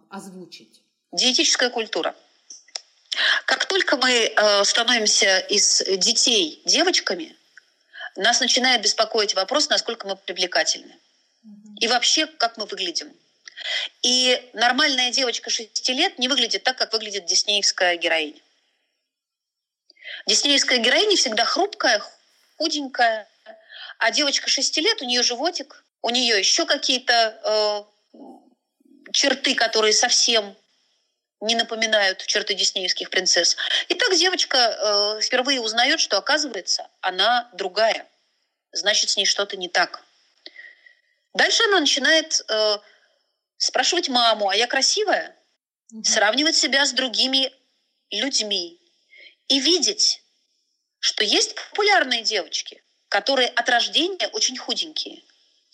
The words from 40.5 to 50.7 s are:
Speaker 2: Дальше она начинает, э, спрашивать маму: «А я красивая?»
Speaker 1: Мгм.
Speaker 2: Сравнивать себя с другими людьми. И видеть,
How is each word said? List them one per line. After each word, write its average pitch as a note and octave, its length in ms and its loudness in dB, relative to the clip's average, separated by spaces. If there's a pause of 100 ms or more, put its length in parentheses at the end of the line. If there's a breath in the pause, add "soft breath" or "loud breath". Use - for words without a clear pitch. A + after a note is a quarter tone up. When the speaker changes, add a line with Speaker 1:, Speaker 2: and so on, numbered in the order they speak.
Speaker 2:
Дальше F#4 300 2
она G4+ 160 4
начинает, D4+ 680 2
э, G#3+ 300 0 (800 soft breath)
спрашивать C#4 500 0
маму: A3+ 420 2
«А F#3+ 60 0
я A#3 120 2
красивая?» C4+ 680 0 (540)
Speaker 1:
Мгм. A3 140 -16
Speaker 2:
Сравнивать B3 520 2
себя C#4 300 2
с C4+ 60 0
другими C4 600 -2 (600)
людьми. G3+ 680 -4 (680 loud breath)
И C4+ 120 2
видеть, C#4+ 640 0 (800)